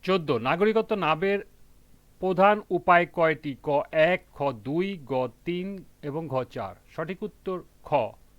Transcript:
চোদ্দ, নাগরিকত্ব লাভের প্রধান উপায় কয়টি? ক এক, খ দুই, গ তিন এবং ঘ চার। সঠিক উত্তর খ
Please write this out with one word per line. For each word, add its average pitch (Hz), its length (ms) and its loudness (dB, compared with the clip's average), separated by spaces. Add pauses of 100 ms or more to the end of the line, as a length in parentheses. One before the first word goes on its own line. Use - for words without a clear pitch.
চোদ্দ, 180 280 0
নাগরিকত্ব 202 640 0
লাভের 185 440 0 (800)
প্রধান 190 500 4
উপায় 175 360 4
কয়টি? 160 580 -2
ক 143 280 0
এক, 160 420 2
খ 143 180 -2
দুই, 156 540 -6
গ 127 220 -2 (180)
তিন 180 380 -6 (180)
এবং 151 260 -8
ঘ 127 160 -2
চার। 98 320 -10 (160)
সঠিক 160 320 -8
উত্তর 185 400 -8 (200)
খ - 60 -18 (500)